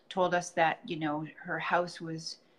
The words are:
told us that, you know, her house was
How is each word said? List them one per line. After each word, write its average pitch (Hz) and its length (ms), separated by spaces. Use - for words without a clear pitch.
told 180 260
us 175 160
that, 160 340
you 170 120
know, 156 300
her 165 160
house 175 400
was 160 380